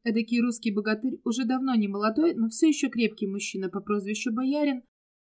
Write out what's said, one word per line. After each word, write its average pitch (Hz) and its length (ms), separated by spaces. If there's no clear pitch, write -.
эдакий 226 380
русский 233 320
богатырь, 214 500
уже 233 220
давно 254 280
не 214 140
молодой, 220 460
но 226 140
все 269 200
еще 277 220
крепкий 214 360
мужчина 196 440
по 196 100
прозвищу 208 500
Боярин, 262 520